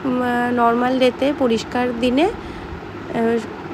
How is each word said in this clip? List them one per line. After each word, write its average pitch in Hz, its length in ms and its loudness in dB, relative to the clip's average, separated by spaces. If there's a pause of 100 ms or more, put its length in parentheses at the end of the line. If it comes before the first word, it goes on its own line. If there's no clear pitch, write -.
উম, 254 180 0
আহ, 240 300 0
নর্মাল 240 460 2
ডেতে 254 400 2
পরিষ্কার 247 640 0
দিনে, 254 240 4
আহ, - 1120 -4 (360)